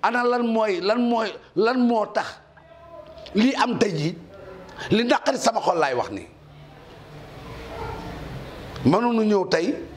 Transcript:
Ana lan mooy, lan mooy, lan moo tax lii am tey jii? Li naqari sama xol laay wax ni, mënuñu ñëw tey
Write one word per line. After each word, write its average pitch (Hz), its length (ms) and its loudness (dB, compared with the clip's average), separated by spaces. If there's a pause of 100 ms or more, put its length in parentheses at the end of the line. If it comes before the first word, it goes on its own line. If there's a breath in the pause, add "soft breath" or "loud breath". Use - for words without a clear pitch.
Ana 233 220 0
lan 240 240 2
mooy, 214 340 0
lan 214 180 2
mooy, 233 300 2 (260 loud breath)
lan 226 240 4
moo 233 280 4
tax - 320 -4 (960)
lii 233 200 4
am 247 220 2
tey 208 140 4
jii? 156 260 -2 (720 loud breath)
Li 220 120 4
naqari 262 340 2
sama 220 240 2
xol 180 180 2
laay 143 140 2
wax 110 180 -2
ni, 95 160 -8 (2500)
mënuñu 220 380 4
ñëw 202 260 4
tey 175 260 2 (220)